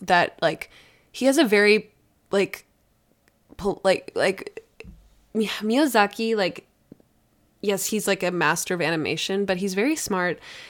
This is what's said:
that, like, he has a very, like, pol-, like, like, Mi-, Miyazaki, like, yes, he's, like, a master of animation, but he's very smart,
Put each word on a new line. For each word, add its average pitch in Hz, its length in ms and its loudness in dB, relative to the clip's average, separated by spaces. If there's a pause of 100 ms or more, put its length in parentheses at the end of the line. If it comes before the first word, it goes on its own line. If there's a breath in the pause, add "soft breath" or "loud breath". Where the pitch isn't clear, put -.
that, 180 420 2
like, - 280 -2 (420 soft breath)
he - 140 -2
has 269 120 4
a 330 60 6
very, 208 460 4 (400)
like, 190 340 -2 (960)
pol-, 196 260 -4
like, - 300 0
like, 180 500 -4 (720)
Mi-, 214 120 0 (140)
Miyazaki, 226 760 2
like, 190 320 -2 (920)
yes, 196 260 -2
he's, 214 220 -4
like, 196 140 0
a 180 80 -2
master 170 440 0
of 175 60 -2
animation, 165 640 -2
but 190 140 -2
he's 190 160 -4
very 240 200 0
smart, 180 460 -4 (280 loud breath)